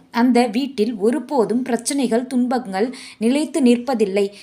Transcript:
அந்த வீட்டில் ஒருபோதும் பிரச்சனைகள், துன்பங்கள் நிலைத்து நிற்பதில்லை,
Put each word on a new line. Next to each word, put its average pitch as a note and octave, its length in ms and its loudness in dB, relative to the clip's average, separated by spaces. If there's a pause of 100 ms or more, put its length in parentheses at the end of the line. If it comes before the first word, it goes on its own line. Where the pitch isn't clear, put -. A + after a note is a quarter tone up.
(100)
அந்த A#3+ 360 4
வீட்டில் A#3 480 -2
ஒருபோதும் A#3+ 680 0
பிரச்சனைகள், B3 640 -2
துன்பங்கள் B3 680 -2 (240)
நிலைத்து C#4+ 420 0
நிற்பதில்லை, A#3+ 680 2 (140)